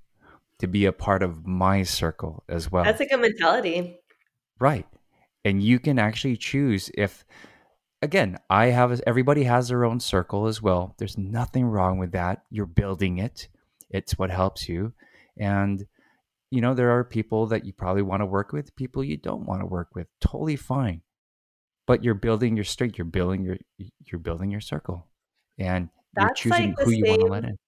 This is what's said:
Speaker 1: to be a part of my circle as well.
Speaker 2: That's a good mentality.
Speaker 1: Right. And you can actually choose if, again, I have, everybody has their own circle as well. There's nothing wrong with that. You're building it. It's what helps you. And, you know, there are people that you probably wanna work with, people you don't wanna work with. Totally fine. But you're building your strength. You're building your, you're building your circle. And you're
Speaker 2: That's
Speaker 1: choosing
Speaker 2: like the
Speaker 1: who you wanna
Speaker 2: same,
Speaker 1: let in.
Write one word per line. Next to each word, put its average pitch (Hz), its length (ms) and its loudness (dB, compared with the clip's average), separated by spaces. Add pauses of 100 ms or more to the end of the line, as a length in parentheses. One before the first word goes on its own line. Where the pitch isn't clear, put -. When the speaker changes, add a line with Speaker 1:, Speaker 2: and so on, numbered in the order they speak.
(580)
Speaker 1:
to 92 100 -2
be 101 160 2
a 92 80 4
part 98 300 -2
of 85 240 -4
my 92 360 2
circle 82 680 -4
as 82 220 -4
well. 90 140 2
Speaker 2:
That's 214 160 2
a 277 60 -2
good 269 140 0
mentality. 180 800 0 (640)
Speaker 1:
Right. 127 260 2 (580)
And 98 180 2
you 120 180 6
can 139 180 2
actually 110 380 0
choose 127 580 -2
if, - 300 -2 (760)
again, 143 380 0 (100)
I 104 180 6
have, 123 400 2
everybody 131 380 4
has 123 240 2
their 123 160 2
own 117 140 2
circle 101 480 0
as 110 160 -4
well. 92 360 2
There's 107 200 -6
nothing 120 460 -2
wrong 92 340 2
with 90 140 -4
that. 92 380 -4
You're 104 160 -4
building 92 520 0
it. - 300 -8 (420)
It's - 280 -4
what 92 120 -2
helps 92 380 -2
you. 92 240 -4 (440)
And, 101 480 0 (680)
you 127 100 0
know, 123 140 2
there 123 220 4
are 123 60 2
people 110 440 -2
that 107 180 -2
you 95 80 -10
probably 95 300 0
wanna 98 240 -2
work 98 260 -2
with, - 240 -8
people 131 260 -6
you 147 140 -4
don't - 300 -6
wanna 95 200 -4
work 90 280 -6
with. 90 120 -8 (140)
Totally 151 360 -2
fine. 123 440 -4 (840)
But 117 180 4
you're 117 100 4
building 113 420 2
your 104 80 -2
strength. - 340 -4
You're 87 80 -4
building 92 360 0
your, 92 140 -4 (500)
you're 87 140 -8
building 85 300 -6
your 104 100 -6
circle. 92 480 -10 (500)
And 90 300 -2 (280)
you're 202 120 4
Speaker 2:
That's 262 120 -2
Speaker 1:
choosing 339 280 2
Speaker 2:
like - 100 -4
the 554 60 0
Speaker 1:
who - 80 4
you 107 120 2
wanna 440 200 4
Speaker 2:
same, 453 60 2
Speaker 1:
let 110 140 -4
in. 214 240 -8